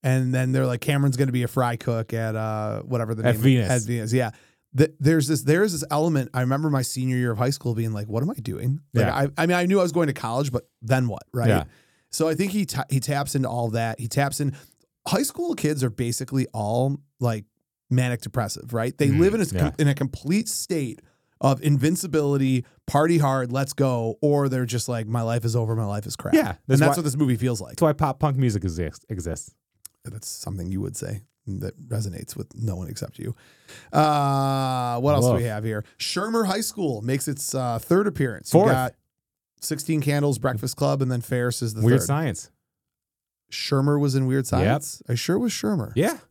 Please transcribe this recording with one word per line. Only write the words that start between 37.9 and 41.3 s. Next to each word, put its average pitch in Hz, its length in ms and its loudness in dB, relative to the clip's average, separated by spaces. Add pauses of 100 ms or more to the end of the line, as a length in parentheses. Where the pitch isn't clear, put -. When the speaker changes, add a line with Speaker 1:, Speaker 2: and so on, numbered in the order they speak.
Speaker 1:
appearance. 135 460 -4
You 156 80 10
Speaker 2:
Fourth. 214 100 6
Speaker 1:
got 127 220 0 (680)
Sixteen 156 420 -2
Candles, 143 360 2
Breakfast 120 380 -2
Club, 143 260 2
and 127 100 0
then 123 100 -2
Ferris 123 420 -2